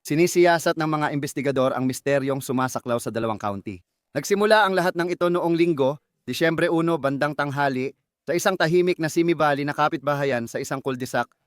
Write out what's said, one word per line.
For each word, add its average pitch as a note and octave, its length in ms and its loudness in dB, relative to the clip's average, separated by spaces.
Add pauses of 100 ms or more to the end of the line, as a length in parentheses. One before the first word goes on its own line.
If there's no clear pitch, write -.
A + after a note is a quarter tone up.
Sinisiyasat E3+ 800 2
ng D#3 80 0
mga D3+ 240 0
investigador C3+ 640 -2
ang B2+ 80 -2
misteryong C3+ 560 0
sumasaklaw B2+ 560 -2
sa A#2 160 -6
dalawang A2+ 240 -4
county. G2 480 -8 (320)
Nagsimula G#3 480 4
ang F#3+ 80 0
lahat F3+ 240 2
ng F3 160 -2
ito F3 160 0
noong E3+ 320 0
Linggo, D3 400 2 (240)
Disyembre E3 480 0
uno, E3 240 2
bandang C#3+ 400 -2
tanghali, C#3 560 -2 (320)
sa C#3+ 80 -4
isang F#3 240 0
tahimik F3 400 2
na D#3+ 160 -4
Simi E3+ 240 2
Valley C#3+ 320 0
na D3 80 -6
kapitbahayan C#3+ 720 0
sa - 80 -10
isang C3+ 240 -6
kuldisak B2+ 480 -4 (180)